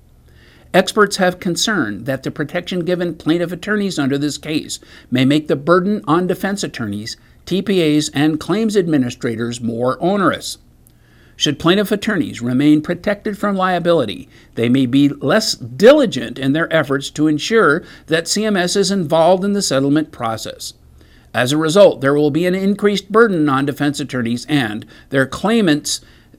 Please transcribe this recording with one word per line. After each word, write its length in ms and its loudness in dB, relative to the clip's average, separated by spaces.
Experts 420 2
have 240 0
concern 640 -4
that 200 -6
the 60 -4
protection 500 -6
given 340 -2
plaintiff 380 -2
attorneys 460 -4
under 200 0
this 180 -4
case 420 -8
may 140 2
make 240 2
the 80 0
burden 500 0
on 200 0
defense 360 -4
attorneys, 540 -8
T 160 -2
P 340 2
As, 140 0
and 280 0
claims 380 -2
administrators 880 -2
more 400 -2
onerous. 560 -2
Should 200 -2
plaintiff 340 2
attorneys 480 -4
remain 400 4
protected 560 -4
from 200 -2
liability, 680 0
they 160 0
may 160 2
be 240 4
less 440 -2
diligent 840 4
in 160 0
their 180 -2
efforts 380 0
to 160 0
ensure 580 2
that 200 -2
C 200 -2
M 100 0
S 180 -2
is 160 0
involved 540 2
in 80 0
the 80 -2
settlement 520 0
process. 600 -8
As 180 0
a 60 0
result, 420 4
there 140 2
will 160 2
be 160 0
an 80 0
increased 580 0
burden 380 4
on 160 0
defense 340 -2
attorneys 460 -4
and 400 -2
their 160 2
claimants 760 0